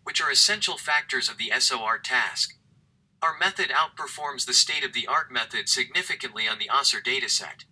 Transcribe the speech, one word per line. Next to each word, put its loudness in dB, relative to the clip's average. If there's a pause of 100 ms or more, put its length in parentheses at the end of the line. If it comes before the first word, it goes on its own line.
which -2
are 0
essential 4
factors 0
of -12
the -4
S 2
O -2
R 0
task. -2 (680)
Our 0
method 0
outperforms -2
the 0
state-of-the-art 2
method -2
significantly -2
on -4
the -6
osser 2
dataset. -2